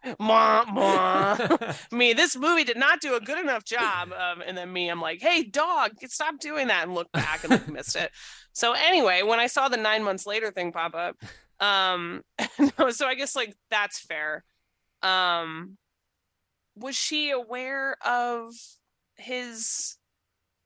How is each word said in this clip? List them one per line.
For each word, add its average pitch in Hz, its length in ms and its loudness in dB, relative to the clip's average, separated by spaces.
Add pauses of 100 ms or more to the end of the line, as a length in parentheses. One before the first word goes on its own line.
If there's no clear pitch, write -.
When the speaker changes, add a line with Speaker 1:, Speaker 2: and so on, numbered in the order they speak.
(200)
Speaker 1:
Mwah, 220 460 6
mwah. 196 1300 2
Speaker 2:
<laughs> - 0 -
Speaker 1:
Me, 240 200 4
this 285 240 4
movie 311 280 2
did 233 120 -2
not 294 240 4
do 269 140 -2
a 233 60 0
good 269 180 -4
enough 269 260 -2
job. 190 480 0
Um, 180 320 -4
and 185 120 -8
then 180 160 -8
me, 175 160 -2
I'm 170 120 -4
like, 165 200 -4
"Hey, 320 240 2
dog, 285 480 0 (140)
stop 254 320 -4
doing 294 300 -4
that," 180 160 2
and 180 100 -6
look 170 180 -4
back 160 320 -2
and, 156 60 -6
like, - 180 4
missed 143 280 -8
it. 160 140 -2 (420)
So 233 200 2
anyway, 285 500 4
when 226 160 2
I 240 80 2
saw 269 220 2
the 240 80 0
nine 220 260 0
months 196 240 -2
later 214 240 -4
thing 175 220 -6
pop 165 220 -6
up, 170 220 -6 (440)
um, 185 640 0 (160)
<laughs> - 400 2
no, 269 120 4
so 262 160 -2
I 254 80 -2
guess, 269 200 -4
like, 226 200 -4 (160)
that's 208 280 -2
fair. 151 460 -8 (580)
Um, 180 760 -2 (960)
was 254 220 -8
she 302 340 -2
aware 254 720 -4
of 240 480 -2 (640)
his, 240 800 -4 (680)